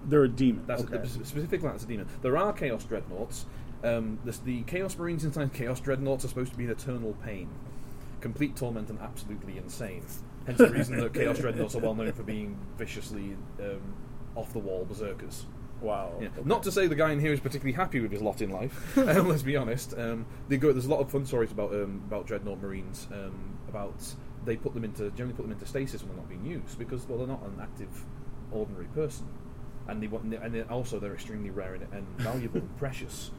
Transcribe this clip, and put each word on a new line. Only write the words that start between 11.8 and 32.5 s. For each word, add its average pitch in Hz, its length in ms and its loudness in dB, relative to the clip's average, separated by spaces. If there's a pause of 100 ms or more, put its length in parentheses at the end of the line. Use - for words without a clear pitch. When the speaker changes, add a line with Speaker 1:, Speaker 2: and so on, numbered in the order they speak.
Speaker 2:
well 110 140 2
known 110 180 0
for 110 100 -4
being 104 340 -4 (220)
viciously, 98 580 -6 (240)
um, 101 200 -4 (560)
off-the-wall 98 500 -2
berserkers. 101 600 -6 (340)
Speaker 1:
Wow. 98 400 0
Speaker 2:
Yeah. 107 80 -2
Speaker 1:
Okay. 135 160 -6
Speaker 2:
Not 214 180 4
to 190 100 0
say 190 140 6
the 156 80 4
guy 156 180 6
in 143 80 2
here 151 120 6
is 143 80 4
particularly 135 360 0
happy 175 240 2
with 110 120 2
his 101 100 0
lot 104 180 2
in 101 100 2
life. 98 480 -2
<laughs> - 0 -
Um, 185 300 8
let's 156 140 4
be 139 140 2
honest. 123 420 0
Um, 117 260 0 (240)
they 139 80 6
go, 143 160 8
there's 127 140 4
a 135 40 2
lot 147 100 6
of 135 100 2
fun 139 160 2
stories 113 260 4
about, 104 220 0
um, 98 320 0
about 101 200 -2
Dreadnought 101 360 -2
Marines. 95 500 -6
Um, 98 460 -6 (100)
about 101 260 -4 (520)
they 117 100 2
put - 180 -2
them 113 100 -2
into, 104 260 -2
generally 120 240 -4
put 117 80 -4
them 110 100 -4
into 104 140 -6
stasis 139 360 -2
when 98 80 -6
they're 95 80 -8
not - 100 -8
being - 180 -6
used - 320 -6
because, 120 300 -4
well, 120 100 -2
they're 127 80 -2
not 127 160 -4
an 101 180 -6
active, - 440 -8 (480)
ordinary 104 420 -2
person, 151 320 -2 (600)
and 107 140 -2
they 110 40 -2
want, 110 260 -4
and 113 220 -4
they, 113 100 0
also 117 340 -2
they're 98 160 -4
extremely 104 360 -6
rare 92 240 -4
and, 92 180 -6
and 98 140 -6 (120)
valuable 120 420 0